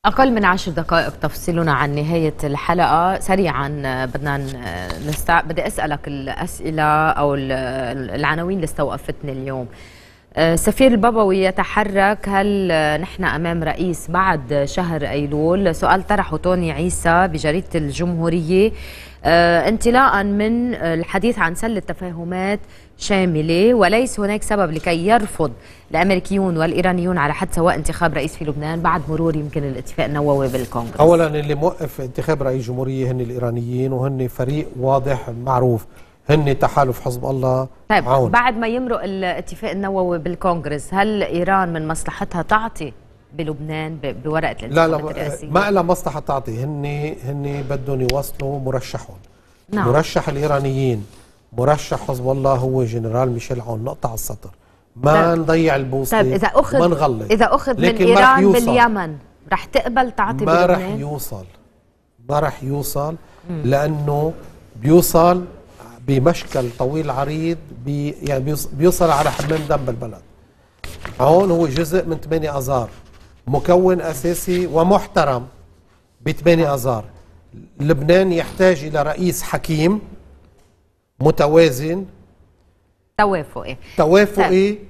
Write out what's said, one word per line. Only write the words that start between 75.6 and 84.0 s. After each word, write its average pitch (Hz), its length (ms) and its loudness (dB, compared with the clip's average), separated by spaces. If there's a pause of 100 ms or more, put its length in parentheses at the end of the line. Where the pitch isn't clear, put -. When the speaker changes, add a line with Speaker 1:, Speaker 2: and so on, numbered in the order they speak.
Speaker 2:
بثمانية 156 480 4
آذار. 117 300 -2 (760)
لبنان 165 520 4
يحتاج 165 520 2
إلى 156 180 -2
رئيس 156 400 -2
حكيم 160 580 0 (1200)
متوازن، 156 840 4 (1120)
Speaker 1:
توافقي. 190 580 -2 (200)
Speaker 2:
توافقي، 190 520 4